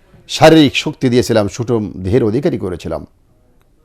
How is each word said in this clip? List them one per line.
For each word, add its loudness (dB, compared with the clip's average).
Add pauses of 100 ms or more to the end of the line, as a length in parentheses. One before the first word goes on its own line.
(280)
শারীরিক 4
শক্তি -4
দিয়েছিলাম, 2
সুষম -4
দেহের -2
অধিকারী -2
করেছিলাম, -8 (800)